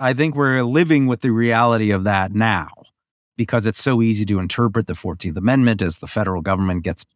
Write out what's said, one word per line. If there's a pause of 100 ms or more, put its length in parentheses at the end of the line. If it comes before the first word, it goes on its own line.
I
think
we're
living
with
the
reality
of
that
now, (680)
because
it's
so
easy
to
interpret
the
fourteenth
Amendment
as
the
federal
government
gets
to